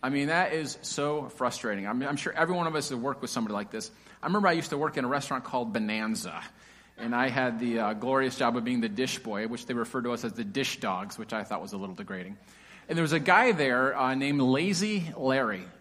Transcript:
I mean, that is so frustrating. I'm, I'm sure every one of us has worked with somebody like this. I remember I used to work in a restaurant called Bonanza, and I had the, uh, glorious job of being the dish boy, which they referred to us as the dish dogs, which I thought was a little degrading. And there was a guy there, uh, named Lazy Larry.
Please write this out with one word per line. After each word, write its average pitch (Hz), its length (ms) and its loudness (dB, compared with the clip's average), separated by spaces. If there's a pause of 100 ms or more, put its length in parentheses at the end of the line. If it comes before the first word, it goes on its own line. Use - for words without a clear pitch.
I 127 60 -2
mean, 143 200 0
that 170 240 2
is 151 300 -4
so 147 480 -2
frustrating. 107 560 -2
I'm, 120 160 -2
I'm 143 140 -2
sure 156 160 -4
every 165 220 2
one 175 120 2
of 156 100 0
us 147 140 -2
has 127 80 -4
worked 135 240 -2
with 123 80 -6
somebody 107 240 -2
like 104 160 -4
this. 110 200 -8 (320)
I - 40 -4
remember 196 220 4
I 175 40 6
used 165 180 0
to 143 80 -2
work 151 180 -2
in 135 80 0
a 123 40 0
restaurant 139 360 -2
called 120 280 -2
Bonanza, 107 720 -2 (540)
and 117 180 -4
I 127 140 2
had 123 300 0
the, 117 220 0
uh, 107 140 2
glorious 127 440 0
job 120 180 2
of 117 80 -2
being 123 160 0
the 113 80 0
dish 123 300 -2
boy, 107 300 -4
which 117 180 -8
they 127 80 -4
referred 120 300 -2
to 120 80 0
us 117 120 -4
as 110 80 -4
the 113 120 -4
dish 131 340 -2
dogs, 98 400 -4
which 113 140 -8
I 110 100 -2
thought 101 180 -6
was 98 120 -10
a 101 40 -8
little 95 180 -6
degrading. 95 420 -10 (520)
And 160 80 0
there 170 60 4
was 151 100 2
a 160 80 4
guy 208 320 8
there, 135 440 4
uh, 131 180 2
named 139 260 2
Lazy 170 760 2
Larry. 131 480 2 (160)